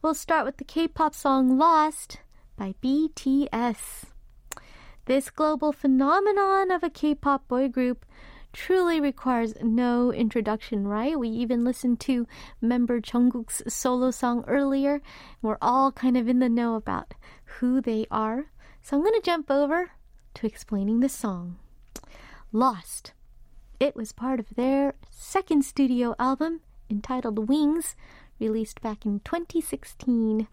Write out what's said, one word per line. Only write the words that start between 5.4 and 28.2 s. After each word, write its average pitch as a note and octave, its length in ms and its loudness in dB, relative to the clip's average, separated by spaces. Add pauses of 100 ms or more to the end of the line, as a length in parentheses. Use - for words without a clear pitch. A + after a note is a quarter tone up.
phenomenon F#4+ 960 2
of F4 120 0
a E4+ 80 -2
K-pop C#4+ 580 0
boy B3+ 200 0
group B3 380 -2 (460)
truly F4 480 2
requires B3 640 0
no A#3+ 500 2
introduction, G#3+ 720 -2
right? A#3 320 -2
We A#3 100 -2
even A#3 360 0
listened A#3+ 360 0
to A#3+ 260 -2 (340)
member A#3+ 400 2
Jungkook's B3 680 0
solo B3+ 440 0
song A#3+ 360 -2
earlier. C#4 540 0 (400)
We're G#3+ 200 -2
all C4+ 320 2
kind B3+ 240 2
of A#3 120 0
in B3 100 4
the B3+ 100 4
know A#3 280 0
about - 380 -6 (300)
who B3 360 -2
they A3 300 -2
are. A3 360 -2 (340)
So - 160 -4
I'm D4 80 2
gonna A4 160 4
jump E4+ 300 -2
over D4 420 2 (420)
to - 120 -6
explaining G#3+ 540 -2
the C4+ 80 4
song. F3+ 500 -8 (960)
Lost. A3 600 -2 (680)
It C#4 160 0
was A3 160 -10
part B3+ 260 -4
of - 160 -10
their C4+ 400 0 (160)
second - 540 0
studio B3 540 0
album, D4+ 420 -2 (280)
entitled A3 600 -4
Wings, D4+ 480 2 (420)